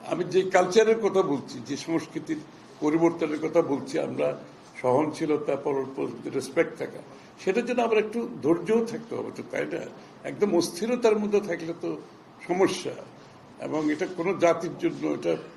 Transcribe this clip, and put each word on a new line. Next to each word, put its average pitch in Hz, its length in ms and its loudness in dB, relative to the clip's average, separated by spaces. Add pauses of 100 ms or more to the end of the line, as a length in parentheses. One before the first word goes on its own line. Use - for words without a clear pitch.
আমি 160 180 -4
যে 185 260 2
কালচারের 214 500 6
কথা 190 220 2
বলছি, 143 460 -2
যে 139 100 -4
সংস্কৃতির 160 600 -4 (420)
পরিবর্তনের 160 600 2
কথা 160 220 4
বলছি, 139 380 -2
আমরা 127 280 0 (540)
সহনশীলতা, 147 760 2
পরস্পর 135 500 -2 (300)
রেসপেক্ট - 420 0
থাকা, - 240 -8 (420)
সেটার 190 220 2
জন্য 247 160 0
আবার 220 160 4
একটু 214 220 0 (220)
ধৈর্যও 170 440 2
থাকতে - 300 -8
হবে 110 200 -6
তো, - 160 -10
তাই - 140 -2
না? - 140 -6 (440)
একদম 170 340 0
অস্থিরতার 220 600 2
মধ্যে 202 220 2
থাকলে 165 400 -6
তো 165 160 -4 (500)
সমস্যা, 175 480 0 (640)
এবং 151 320 0
এটা 156 140 0 (120)
কোনো 170 220 0
জাতির 165 380 4
জন্য 151 300 -2
এটা 151 300 0 (200)